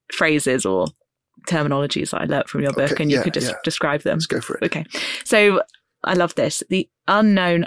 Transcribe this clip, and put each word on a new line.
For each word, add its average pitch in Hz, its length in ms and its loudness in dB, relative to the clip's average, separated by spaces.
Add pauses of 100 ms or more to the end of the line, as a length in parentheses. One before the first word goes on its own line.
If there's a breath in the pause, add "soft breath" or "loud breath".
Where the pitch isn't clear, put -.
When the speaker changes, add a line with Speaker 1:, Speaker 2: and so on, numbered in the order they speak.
(140)
Speaker 1:
phrases 143 500 2
or 95 220 0 (600)
terminologies 143 640 -2
that - 120 -4
I - 20 -4
learnt 143 240 -2
from 147 140 -4
your 139 100 0
book, 143 200 0
Speaker 2:
Okay, 143 100 -2
Speaker 1:
and 151 80 0
you 139 80 2
Speaker 2:
yeah, 117 60 0
Speaker 1:
could 160 100 -2
just 123 160 -2
Speaker 2:
yeah. - 140 -6
Speaker 1:
describe 147 380 -2
them. - 140 0
Speaker 2:
Let's 160 100 -2
go - 140 -4
for - 160 -6
it. - 80 -4
Speaker 1:
Okay. 160 200 -4 (400 loud breath)
So 208 380 4 (420)
I 185 100 0
love 175 220 0
this. - 340 -2
The 185 180 -2 (200)
unknown 185 580 4